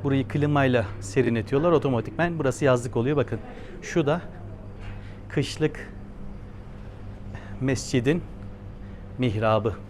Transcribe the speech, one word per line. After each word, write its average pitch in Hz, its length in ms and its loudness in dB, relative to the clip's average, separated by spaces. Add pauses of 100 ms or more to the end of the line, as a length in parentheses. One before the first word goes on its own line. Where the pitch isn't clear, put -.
Burayı 139 240 2
klimayla 139 560 4 (160)
serinletiyorlar 123 720 4
otomatikmen. 139 640 2
Burası 135 260 2
yazlık 120 320 4
oluyor. 127 200 2
Bakın 123 220 0 (440)
şu 160 240 2
da 160 140 2 (1080)
kışlık - 640 -2 (1700)
mescidin 135 640 2 (960)
mihrabı. 110 560 2 (160)